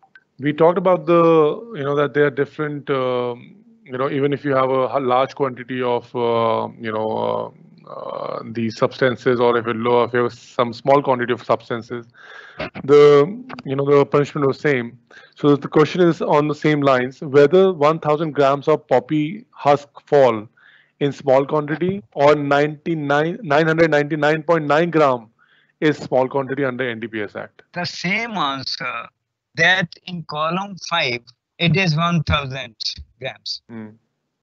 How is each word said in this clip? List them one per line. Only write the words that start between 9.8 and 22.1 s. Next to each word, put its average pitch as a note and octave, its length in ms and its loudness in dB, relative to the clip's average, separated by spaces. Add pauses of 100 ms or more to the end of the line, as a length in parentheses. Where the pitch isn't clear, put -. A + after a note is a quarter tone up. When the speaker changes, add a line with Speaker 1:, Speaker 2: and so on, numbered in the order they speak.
Speaker 1:
if A#2 100 -4
you A#2+ 100 0
have A#2+ 100 -4
some - 400 -4
small C#3 280 2
quantity B2 320 -2
of A2 100 -8
substances, A#2 600 -6 (800)
the, D3 600 6 (220)
you C3+ 100 -4
know, C#3 100 -2
the C#3+ 200 4
punishment D3 400 0
was C3 140 0
same. A#2+ 380 -2 (380)
So D3 200 4
the C#3+ 120 -2
question F3 340 2
is E3+ 200 2
on D3 260 2
the D3 80 -4
same D3+ 260 0
lines, C3 400 2
whether D#3+ 520 4
one D#3 260 0
thousand D3+ 320 -2
grams C#3 360 0
of D3+ 200 0
poppy D3 640 -2
husk - 380 0 (160)
fall A#2 420 4 (520)
in C#3+ 140 0
small C#3 320 2
quantity D#3 580 -4 (100)